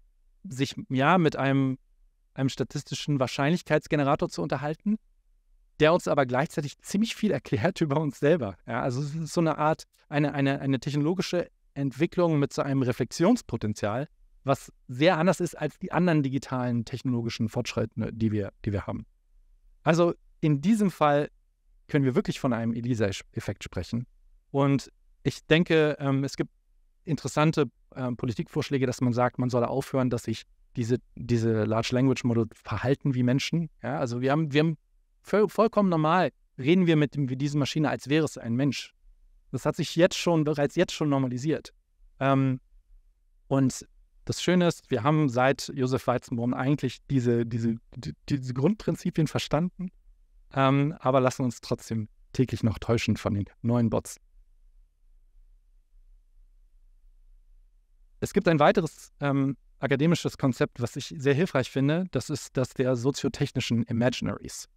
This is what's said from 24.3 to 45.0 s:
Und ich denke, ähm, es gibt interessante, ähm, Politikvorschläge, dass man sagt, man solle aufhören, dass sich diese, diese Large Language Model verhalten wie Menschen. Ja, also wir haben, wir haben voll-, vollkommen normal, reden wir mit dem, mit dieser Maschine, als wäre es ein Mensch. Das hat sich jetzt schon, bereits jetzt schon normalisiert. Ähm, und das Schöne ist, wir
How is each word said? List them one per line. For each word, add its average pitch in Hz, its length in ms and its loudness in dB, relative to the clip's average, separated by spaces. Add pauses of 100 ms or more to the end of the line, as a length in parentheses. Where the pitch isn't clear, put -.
Und 139 400 2 (320)
ich - 220 -4
denke, 160 540 4
ähm, 139 240 0
es 135 140 -6
gibt 156 140 -6 (520)
interessante, 151 680 0 (260)
ähm, 123 200 -4
Politikvorschläge, 131 680 -2
dass 123 160 -2
man 123 120 2
sagt, 123 260 0
man 123 100 0
solle 117 180 2
aufhören, 127 420 0
dass 120 140 -4
sich 113 200 -6 (320)
diese, 120 220 0 (180)
diese 113 500 0
Large 110 260 0
Language 127 320 2
Model 117 300 2
verhalten - 640 -2
wie 123 80 0
Menschen. 143 460 0 (140)
Ja, 127 160 -4
also 120 220 -4
wir 135 100 2
haben, 151 220 0
wir 147 80 4
haben 160 160 0 (440)
voll-, 214 280 2
vollkommen 208 400 2
normal, 160 420 2 (260)
reden 170 300 4
wir 165 80 6
mit 147 200 2
dem, 143 100 0
mit 127 160 -4
dieser 147 180 0
Maschine, 143 300 0
als 123 180 -6
wäre 151 180 2
es - 120 -6
ein 117 180 -4
Mensch. 135 380 -2 (580)
Das - 140 -6
hat 151 100 0
sich - 200 -6
jetzt 170 200 4
schon, 165 280 2
bereits 147 320 -2
jetzt 175 180 0
schon 156 160 -2
normalisiert. 135 640 -2 (460)
Ähm, 135 420 2 (840)
und 135 380 0 (400)
das - 180 -6
Schöne 175 240 4
ist, - 240 -4
wir 120 100 -2